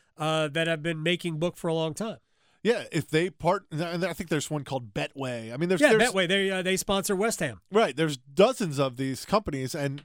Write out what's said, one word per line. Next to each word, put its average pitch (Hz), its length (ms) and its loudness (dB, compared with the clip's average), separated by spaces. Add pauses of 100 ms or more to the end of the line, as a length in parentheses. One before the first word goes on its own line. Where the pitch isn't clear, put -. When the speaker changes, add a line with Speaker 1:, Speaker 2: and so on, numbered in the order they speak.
(160)
Speaker 1:
uh, 156 320 0
that 160 180 -2
have 165 160 -2
been 160 200 -4
making 170 360 -2
book 170 180 -2
for 180 120 -6
a 160 60 0
long 160 200 -2
time. - 240 -8 (460)
Speaker 2:
Yeah, 220 260 0
if 170 180 -2
they 170 220 2
part-, 185 400 -2
and 170 340 -2
I 175 80 -2
think 170 180 -8
there's 151 200 -2
one 147 140 -4
called 120 280 -6
Betway. 127 600 -6
I 123 40 -8
mean, 165 120 0
there's, 185 120 2
Speaker 1:
Yeah, 277 140 6
Speaker 2:
there's 220 160 6
Speaker 1:
Betway. 190 160 2
They, 196 240 2
uh, 185 120 -2
they 185 140 0
sponsor 196 380 0
West 214 240 0
Ham. 123 220 -6 (100)
Speaker 2:
Right. 190 260 4
There's 151 200 0
dozens 156 640 2
of 135 160 0
these 135 280 -4
companies, 151 520 -2
and, 143 280 -4